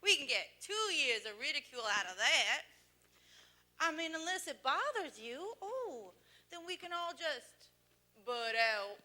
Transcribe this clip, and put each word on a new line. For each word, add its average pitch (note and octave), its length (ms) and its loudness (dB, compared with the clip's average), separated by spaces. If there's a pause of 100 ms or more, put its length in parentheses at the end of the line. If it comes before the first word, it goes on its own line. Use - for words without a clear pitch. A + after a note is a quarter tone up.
We G4 160 6
can D4 100 -4
get G3+ 200 2 (160)
two G#4+ 320 -2
years B3+ 320 2
of G#3 120 -8
ridicule C4+ 460 -4
out G3+ 240 2
of F#3 80 -8
that. B3 460 4 (1160)
I E4 120 4
mean, D#4+ 220 -2
unless E4+ 320 -2
it D4+ 160 -8
bothers F4+ 560 0
you, B3+ 340 -8 (100)
ooh, F#4 520 -6 (360)
then E4+ 160 -14
we F4+ 100 -4
can F4 160 -10
all F4 200 -2
just - 580 -6 (540)
butt A#3 300 0
out. A3 500 4